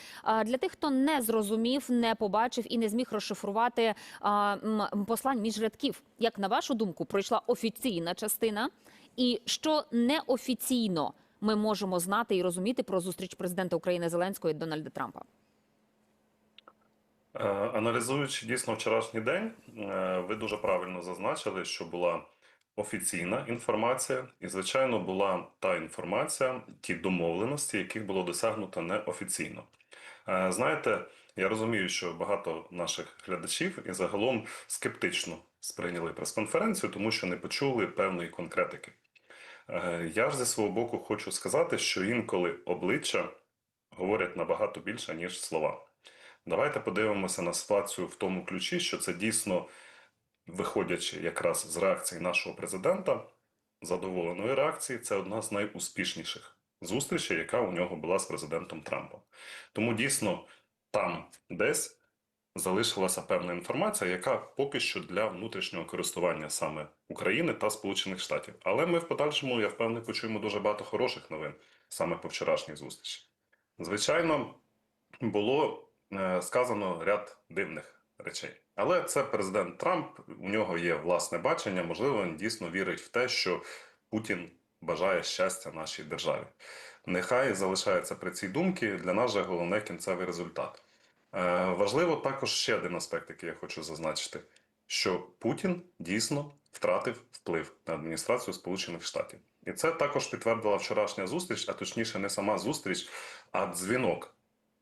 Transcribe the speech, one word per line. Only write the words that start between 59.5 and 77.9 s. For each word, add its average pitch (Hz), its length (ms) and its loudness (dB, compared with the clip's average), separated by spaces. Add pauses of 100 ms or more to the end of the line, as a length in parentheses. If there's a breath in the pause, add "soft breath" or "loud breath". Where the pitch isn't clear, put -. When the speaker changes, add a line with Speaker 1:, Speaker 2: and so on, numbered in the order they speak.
Speaker 2:
Тому 113 220 2
дійсно 110 500 0 (460 loud breath)
там 87 340 0 (260)
десь 107 480 0 (580)
залишилася 92 640 2
певна 87 300 0
інформація, 101 580 0
яка 110 260 2
поки - 440 -2
що - 200 0
для 92 260 0
внутрішнього 90 580 -4
користування 85 640 0
саме 76 360 -2 (220)
України 123 440 2
та 107 180 0
Сполучених 95 500 -2
Штатів. - 420 -2
Але 120 240 4
ми 170 120 4
в 165 100 -2
подальшому, 143 520 0
я 104 80 4
впевнений, 117 340 0
почуємо 110 360 -4
дуже 101 220 -2
багато 104 240 2
хороших - 460 -2
новин 78 240 -6 (340 soft breath)
саме 82 280 0
по - 120 -10
вчорашній 78 480 0
зустрічі. - 440 -12 (580)
Звичайно, 143 760 2 (640)
було, 117 680 2 (240)
е, 92 300 0
сказано 101 640 0
ряд 104 320 0 (140)
дивних 80 500 -6 (180)